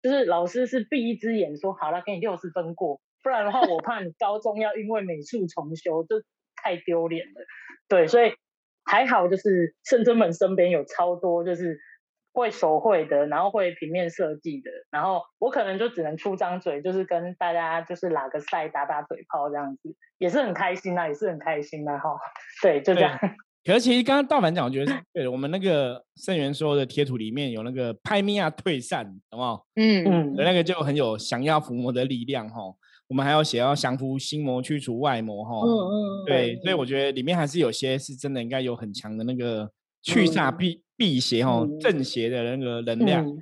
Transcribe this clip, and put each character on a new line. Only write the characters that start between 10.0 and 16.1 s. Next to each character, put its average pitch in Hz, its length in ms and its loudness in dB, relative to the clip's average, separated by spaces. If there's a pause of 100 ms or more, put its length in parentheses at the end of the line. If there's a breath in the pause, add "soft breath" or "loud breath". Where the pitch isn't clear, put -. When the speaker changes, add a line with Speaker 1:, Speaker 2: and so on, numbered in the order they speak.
Speaker 1:
真 233 140 6
门 185 160 4
身 190 240 2
边 180 140 4
有 156 140 2
超 175 300 0
多 175 300 0
就 180 100 -2
是 165 240 -4 (540 loud breath)
会 233 180 0
手 156 300 2
绘 185 240 4
的， 147 220 2
然 151 160 0
后 196 80 2
会 190 220 0
平 160 200 -8
面 175 160 -2
设 151 280 -4
计 147 260 -8
的， - 80 -14 (200)
然 151 140 -2
后 185 160 0 (180)
我 247 120 0
可 269 120 0
能 190 160 -2
就 226 120 0
只 175 120 -6
能 156 140 -4